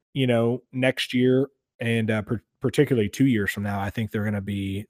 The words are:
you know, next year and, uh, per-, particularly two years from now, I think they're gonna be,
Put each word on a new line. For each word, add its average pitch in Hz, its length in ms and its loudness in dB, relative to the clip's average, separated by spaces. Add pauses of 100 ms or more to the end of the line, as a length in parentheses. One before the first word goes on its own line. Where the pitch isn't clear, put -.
(140)
you 135 140 2
know, 117 340 2 (100)
next 127 400 -2
year 127 360 4 (320)
and, 117 280 0
uh, 107 140 0
per-, 107 180 -4 (200)
particularly 120 500 2
two 135 160 2
years 104 260 2
from 101 120 -6
now, 101 160 -4
I 98 100 -4
think 110 200 -6
they're 104 140 -4
gonna 104 160 -2
be, 98 500 -6